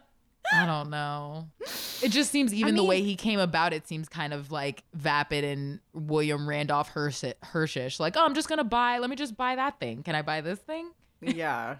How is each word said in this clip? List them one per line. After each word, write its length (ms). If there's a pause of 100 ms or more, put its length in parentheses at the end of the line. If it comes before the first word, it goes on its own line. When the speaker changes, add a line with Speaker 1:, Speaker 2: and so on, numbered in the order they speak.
(520)
Speaker 1:
I 140
don't 240
know. 580 (540)
It 80
just 200
seems 220
even 220
Speaker 2:
I 20
Speaker 1:
the 80
way 140
Speaker 2:
mean 80
Speaker 1:
he 100
came 240
about 320
it 160
seems 200
kind 260
of, 180
like, 400
vapid 500
and 380 (140)
William 540
Randolph 420
Hearst-, 520
Hershish. 560
Like, 180
"Oh, 80
I'm 100
just 140
gonna 140
buy, 360
let 120
me 60
just 200
buy 200
that 240
thing. 220
Can 120
I 80
buy 200
this 180
thing?" 300 (320)
Speaker 3:
Yeah. 580